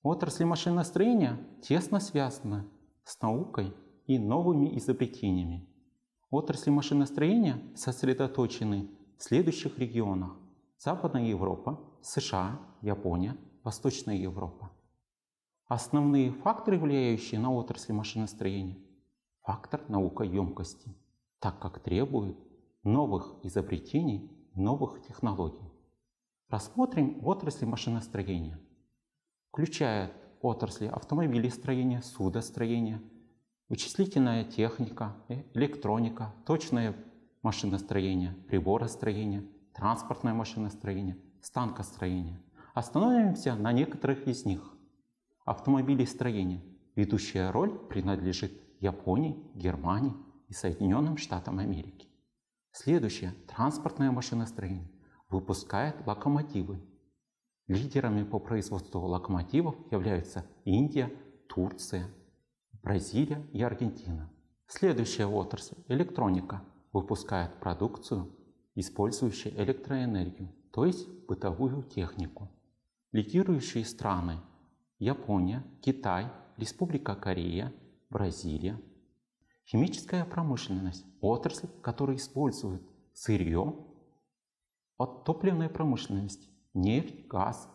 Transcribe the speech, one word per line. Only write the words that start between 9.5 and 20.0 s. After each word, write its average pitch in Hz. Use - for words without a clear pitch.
регионах: 104
Западная 147
Европа, 95
С -
Ш -
А, 98
Япония, 98
Восточная 110
Европа. 92
Основные 139
факторы, 214
влияющие 127
на 127
отрасли -
машиностроения, 101
фактор -
наукоёмкости, 98